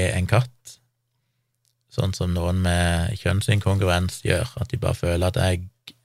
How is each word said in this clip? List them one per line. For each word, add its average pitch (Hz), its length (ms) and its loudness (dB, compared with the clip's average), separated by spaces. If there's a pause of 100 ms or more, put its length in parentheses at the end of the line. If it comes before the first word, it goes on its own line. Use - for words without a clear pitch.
er 90 160 0
en 92 140 -2
katt. - 480 -2 (1120)
Sånn 95 240 0
som 90 180 -2
noen 87 300 0
med 87 560 0
kjønnsinkongruens 95 1040 0
gjør, 90 220 0 (120)
at - 120 -6
de - 80 -4
bare 90 180 -2
føler 87 320 0
at - 100 -2
jeg 90 280 0 (360)